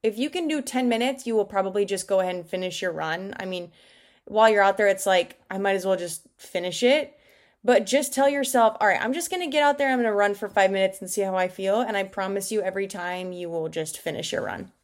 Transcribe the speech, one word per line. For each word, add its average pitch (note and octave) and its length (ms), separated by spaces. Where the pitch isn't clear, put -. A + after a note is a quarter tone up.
If A3 140
you C#4+ 120
can E4+ 180
do D4 140
ten B3+ 260
minutes, A#3+ 400
you A3+ 80
will G#3 80
probably G3 400
just G3 240
go F#3+ 140
ahead F3+ 140
and E3+ 120
finish F#3 340
your F3 120
run. D#3+ 440
I - 60
mean, F3+ 300
while A3 260
you're G#3 140
out G3 140
there, G#3 100
it's F#3+ 180
like, F#3 320
I F#3+ 60
might G3 180
as F#3 100
well F#3+ 120
just E3+ 240
finish F3 440
it. C#4+ 380
But A#3 200
just C4 280
tell C#4 160
yourself, B3 500
"All G#3+ 80
right, F#3 140
I'm A#3 120
just E4+ 160
gonna F4+ 180
get D4 160
out C#4+ 140
there, C4+ 140
I'm B3+ 80
gonna A3+ 140
run G3+ 200
for G3+ 140
five G3 240
minutes F#3+ 300
and F#3 80
see G3+ 140
how F#3+ 120
I F#3 140
feel." G3 320
And G#3+ 160
I G3 60
promise G3 500
you, G#3+ 80
every F#3+ 260
time F3+ 460
you F3 160
will E3 180
just D#3+ 300
finish - 340
your - 120
run. - 280